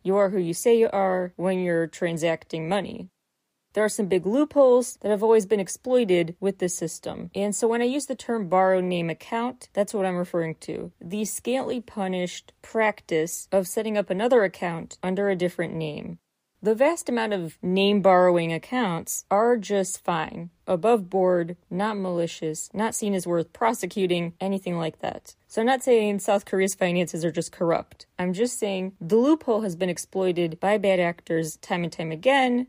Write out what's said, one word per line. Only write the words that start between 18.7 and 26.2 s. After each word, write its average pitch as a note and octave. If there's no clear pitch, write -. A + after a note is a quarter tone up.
are A#3
just G3
fine. E3+
Above F#3
board, F3+
not G3+
malicious, E3+
not A3
seen G3+
as F3+
worth E3+
prosecuting, F3+
anything F#3+
like E3
that. -
So -
I'm A3+
not B3+
saying G#3+
South G3+